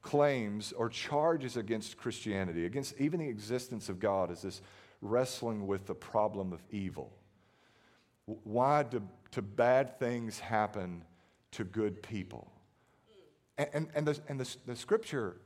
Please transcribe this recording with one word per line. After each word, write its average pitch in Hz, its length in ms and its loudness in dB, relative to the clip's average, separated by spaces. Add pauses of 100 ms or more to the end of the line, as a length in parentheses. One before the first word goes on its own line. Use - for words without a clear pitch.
claims 123 720 2
or 117 160 0
charges 147 640 0
against 107 400 -2
Christianity, 95 680 -2
against 131 340 -4
even 147 220 2
the 151 80 -4
existence 113 580 -4
of 92 140 -4
God, 95 300 4
is 85 100 -8
this 95 200 -8 (400)
wrestling 113 680 0
with 98 180 0
the - 80 -4
problem 98 600 0
of 82 180 -10
evil. 87 400 -6 (1160)
W-, - 160 -8
why 127 380 4
do, 120 220 -2 (280)
do 120 100 -2
bad 123 580 4
things 117 400 -2
happen 104 640 0 (480)
to - 120 -4
good 101 380 -2
people? 90 500 -8 (1040)
And, 147 160 0
and, 151 200 0
and 147 140 2
the, 147 120 2 (100)
and 139 100 -4
the, 127 160 -4 (100)
the 123 100 -6
Scripture 127 600 0 (100)